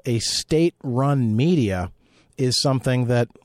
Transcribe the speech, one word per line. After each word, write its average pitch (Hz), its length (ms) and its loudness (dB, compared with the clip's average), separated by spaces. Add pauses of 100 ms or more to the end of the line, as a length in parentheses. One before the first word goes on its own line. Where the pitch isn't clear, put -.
a 120 140 0
state-run 139 1160 0
media 113 560 0 (460)
is 127 240 0
something 127 440 0
that, 120 220 0 (180)